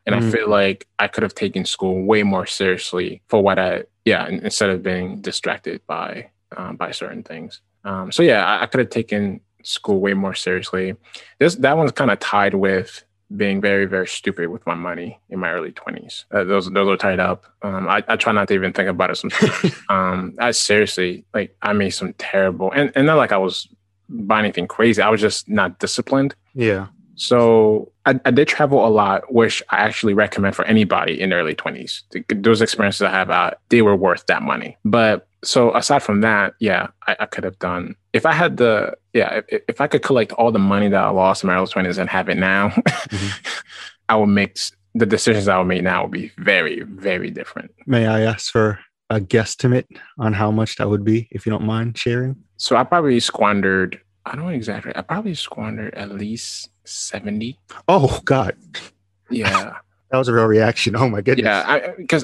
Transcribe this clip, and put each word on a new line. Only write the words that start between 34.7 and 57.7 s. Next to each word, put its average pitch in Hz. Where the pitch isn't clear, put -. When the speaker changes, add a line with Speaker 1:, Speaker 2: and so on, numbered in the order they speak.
Speaker 1:
But 110
so 120
aside 135
from 104
that, 104
yeah, 98
I, 104
I 107
could -
have -
done, 90
if -
I 160
had 160
the, 113
yeah, 110
if, 107
if -
I 147
could 135
collect 120
all 117
the 110
money 98
that 98
I 104
lost 95
in 95
my 90
early 92
twenties 92
and 90
have 92
it 85
now, 98
<laughs> 233
Speaker 2:
Mm-hmm. 98
Speaker 1:
I 113
would 107
make 101
s-, -
the 113
decisions 104
I 95
would 92
make 90
now 92
would -
be -
very, 90
very 95
different. -
Speaker 2:
May 117
I 110
ask 110
for 107
a 110
guesstimate 120
on 113
how 107
much 110
that 107
would 104
be, 113
if 117
you 110
don't 107
mind 113
sharing? 127
Speaker 1:
So -
I 127
probably 143
squandered, 95
I -
don't 160
know 180
exactly, 107
I -
probably 190
squandered 110
at 101
least 104
seventy. 107